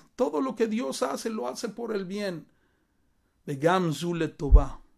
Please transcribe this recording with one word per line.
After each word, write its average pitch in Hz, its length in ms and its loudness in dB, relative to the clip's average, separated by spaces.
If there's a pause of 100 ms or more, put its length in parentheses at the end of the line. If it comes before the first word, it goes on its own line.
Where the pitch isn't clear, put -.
(140)
Todo 285 260 0
lo 262 140 -4
que 233 120 0
Dios 247 360 -4
hace, 262 280 -4
lo 220 180 -6
hace 233 200 -8
por 220 260 -8
el 196 100 -4
bien. 185 420 -8 (1000)
Vegam 165 480 2
Zu 170 220 -4
Letová. 147 680 4 (180)